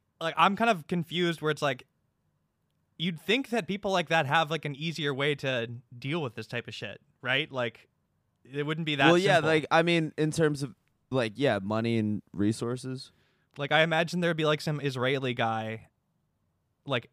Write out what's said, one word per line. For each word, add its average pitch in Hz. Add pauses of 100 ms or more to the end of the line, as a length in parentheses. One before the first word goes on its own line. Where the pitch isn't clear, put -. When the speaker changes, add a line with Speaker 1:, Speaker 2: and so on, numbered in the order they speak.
(200)
Speaker 1:
like, 165
I'm 185
kind 226
of 180
confused 170
where 151
it's 147
like, 135 (1120)
you'd 165
think 254
that 220
people 202
like 175
that 165
have, 156
like, 160
an 147
easier 147
way 143
to 127 (260)
deal 139
with 123
this 110
type 120
of 110
shit, - (200)
right? 139
Like, 120 (580)
it 143
wouldn't 156
be 151
that 139
Speaker 2:
Well, 175
yeah, 190
Speaker 1:
simple. 156
Speaker 2:
like, 156
I 165
mean, 170
in 156
terms 151
of, 131 (340)
like, 117
yeah, 120
money 113
and 107 (100)
resources. 123 (460)
Speaker 1:
Like, 143
I 151
imagine 165
there'd 170
be, 156
like, 151
some 151
Israeli 131
guy, 110 (1000)
like, 127